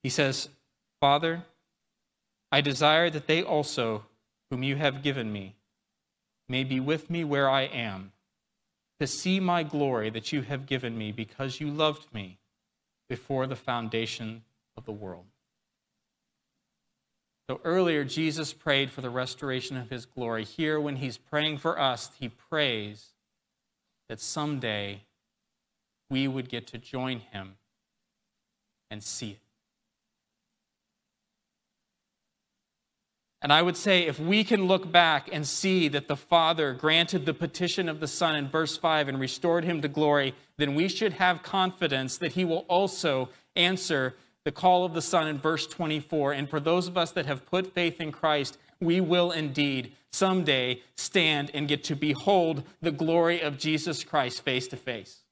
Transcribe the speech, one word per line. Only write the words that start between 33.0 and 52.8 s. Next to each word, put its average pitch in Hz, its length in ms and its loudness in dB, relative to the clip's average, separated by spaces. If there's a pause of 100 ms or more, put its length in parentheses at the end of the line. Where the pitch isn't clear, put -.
And 143 120 4
I 160 80 6
would 175 160 2
say, 180 300 2
if 147 120 -4
we 196 240 2
can 196 220 2
look 185 260 0
back 165 400 6
and 151 140 -4
see 185 440 2
that 143 180 -2
the 143 80 0
Father 160 580 4
granted 156 520 2
the 151 100 0
petition 175 520 -2
of 156 120 -4
the 156 80 -4
Son 160 280 0
in 143 120 -2
verse 160 300 0
five 156 300 2
and 135 120 -4
restored 165 440 0
him 170 180 0
to 147 60 -2
glory, 147 480 2 (220)
then 143 180 0
we 170 120 2
should 214 260 0
have 180 280 2
confidence 165 760 -2
that 165 160 -4
he 180 120 0
will 165 220 0
also 175 600 2 (260)
answer 175 600 2 (280)
the 147 80 -2
call 180 340 4
of 160 100 -4
the 160 80 -2
Son 160 240 2
in 151 100 -2
verse 156 300 0
twenty-four. 151 640 -2
And 143 180 -4
for 156 100 -2
those 175 280 2
of 180 100 -4
us 165 140 0
that 151 160 -2
have 139 180 -6
put 185 300 -4
faith 170 260 -2
in 156 100 -6
Christ, 147 460 0 (240)
we 170 200 4
will 175 300 4
indeed 143 600 0 (180)
someday 143 720 2 (140)
stand 147 580 2
and 147 140 -2
get 143 160 0
to 151 120 -2
behold 151 680 2 (180)